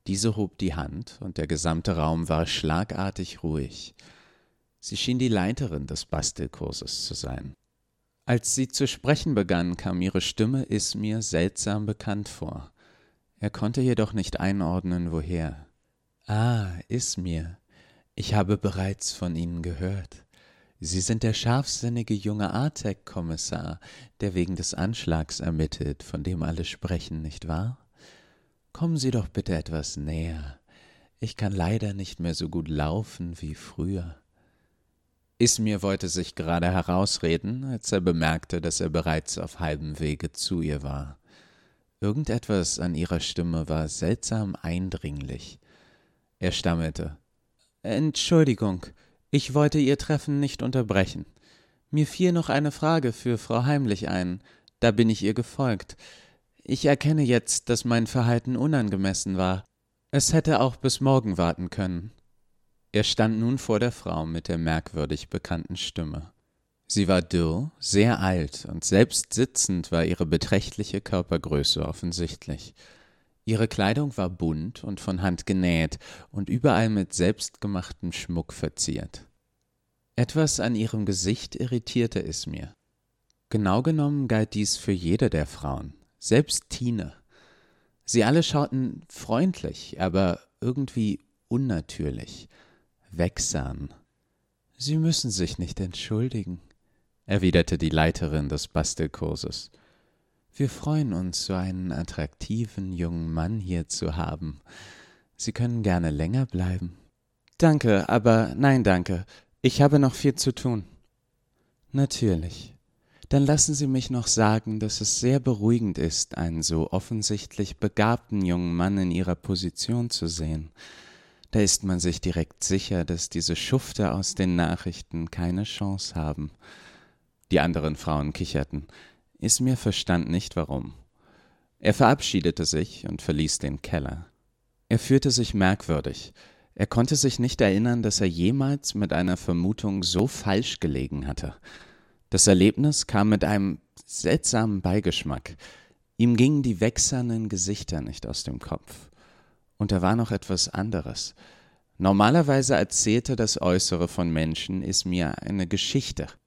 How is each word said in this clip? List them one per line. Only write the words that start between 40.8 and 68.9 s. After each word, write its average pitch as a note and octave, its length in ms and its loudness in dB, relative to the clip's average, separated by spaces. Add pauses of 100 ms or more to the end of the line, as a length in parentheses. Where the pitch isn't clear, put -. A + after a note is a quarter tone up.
war. C#2+ 360 -8 (840)
Irgendetwas G#2+ 760 0
an E2+ 160 -2
ihrer E2+ 260 -2
Stimme E2 480 -2
war D#2 200 0
seltsam G2+ 720 -2
eindringlich. E2 1000 -6 (840)
Er F2+ 120 0
stammelte: E2 640 -2 (680)
„Entschuldigung, A#2 1040 2 (440)
ich C#3 220 0
wollte D3 280 4
Ihr C#3 180 4
Treffen C#3+ 400 -2
nicht C#3 240 -2
unterbrechen. G#2+ 640 0 (640)
Mir D3+ 160 4
fiel F3+ 240 2
noch E3+ 180 2
eine D3 220 2
Frage D3+ 420 2
für A#2+ 240 -2
Frau A#2 280 0
Heimlich C3+ 440 2
ein, F2+ 320 -2 (380)
da A#2 140 6
bin A2+ 180 6
ich G#2+ 140 0
ihr G#2 100 2
gefolgt. A#2+ 600 -2 (640)
Ich - 240 -2
erkenne D3 360 4
jetzt, - 460 2
dass A#2+ 160 2
mein A#2 220 2
Verhalten A#2+ 500 2
unangemessen G2+ 800 0
war. F#2 280 0 (480)
Es C#3 200 2
hätte D#3 280 4
auch B2 160 2
bis - 240 0
morgen C3 360 4
warten E2+ 320 2
können.“ F#2 440 -4 (800)
Er G#2+ 100 4
stand A2 380 2
nun B2 180 2
vor G#2+ 220 2
der A#2+ 100 2
Frau D#2+ 340 -4
mit E2 220 -6
der E2+ 120 -2
merkwürdig D#2+ 720 -2
bekannten E2+ 440 -6
Stimme. D#2 560 -8 (560)
Sie G2 220 2
war F#2 120 6
dürr, F2 600 0
sehr G#2+ 400 4
alt, F2+ 460 -2
und E2+ 180 -8
selbst - 500 2